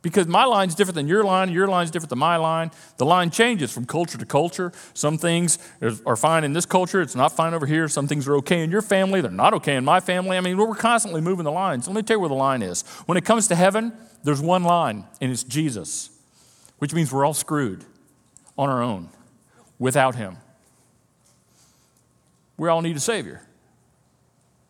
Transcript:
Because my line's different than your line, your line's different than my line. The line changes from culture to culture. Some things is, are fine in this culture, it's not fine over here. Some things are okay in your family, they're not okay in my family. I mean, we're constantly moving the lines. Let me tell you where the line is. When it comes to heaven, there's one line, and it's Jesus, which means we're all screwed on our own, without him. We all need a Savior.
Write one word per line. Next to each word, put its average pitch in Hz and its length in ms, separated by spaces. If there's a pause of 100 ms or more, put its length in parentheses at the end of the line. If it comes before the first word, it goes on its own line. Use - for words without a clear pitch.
Because 170 280
my 202 160
line's 196 320
different 190 180
than 143 140
your 208 160
line, 185 260
your 180 160
line's 175 240
different 160 200
than 123 100
my 170 160
line. 160 340 (280)
The 127 60
line 170 260
changes 226 420
from 120 120
culture 165 320
to - 80
culture. 170 480 (220)
Some 156 240
things 170 400 (220)
is, 113 260
are 123 80
fine 160 300
in 139 80
this 170 140
culture, 185 360
it's 131 140
not 139 160
fine 165 200
over 160 140
here. 156 220
Some 143 180
things 143 220
are 143 80
okay 160 260
in 160 80
your 202 100
family, 190 400
they're 120 100
not 104 240
okay 151 200
in 127 100
my 160 140
family. 185 380
I 185 40
mean, 180 160
we're 214 200
constantly 226 440
moving 170 240
the 147 80
lines. 170 360
Let 196 80
me 220 60
tell 220 140
you 208 40
where 170 80
the 139 80
line 135 260
is. - 200 (240)
When 175 120
it - 60
comes 220 240
to 175 80
heaven, 202 360 (300)
there's 143 180
one 175 220
line, 156 420 (160)
and 127 120
it's 117 100
Jesus, 123 680 (680)
which 143 160
means 156 180
we're 139 120
all 151 100
screwed 135 500 (720)
on 139 120
our 127 140
own, 95 260 (720)
without 131 340
him. 98 220 (2250)
We 160 120
all 165 140
need 165 140
a 139 40
Savior. 135 420 (1300)